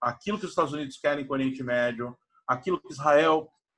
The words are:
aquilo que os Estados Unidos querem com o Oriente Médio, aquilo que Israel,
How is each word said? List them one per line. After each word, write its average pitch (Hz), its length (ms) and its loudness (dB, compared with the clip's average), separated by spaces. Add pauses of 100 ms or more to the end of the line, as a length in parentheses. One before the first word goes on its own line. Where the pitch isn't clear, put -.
aquilo 156 380 -4
que 202 60 -8
os - 60 -8
Estados 147 220 0
Unidos 147 240 -8
querem 143 280 0
com 139 80 -6
o - 20 0
Oriente 131 280 -2
Médio, 120 540 -2 (300)
aquilo 143 320 -2
que - 120 -18
Israel, 151 600 4 (260)